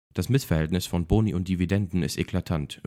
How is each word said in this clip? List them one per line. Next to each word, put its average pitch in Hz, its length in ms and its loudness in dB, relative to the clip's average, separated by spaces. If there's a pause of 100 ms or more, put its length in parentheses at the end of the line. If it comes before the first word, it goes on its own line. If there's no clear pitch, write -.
(140)
„Das 87 160 -2
Missverhältnis 87 560 2
von 85 220 -2
Boni 107 260 4
und 87 160 -2
Dividenden 92 540 0
ist - 140 -4
eklatant“, 85 680 -2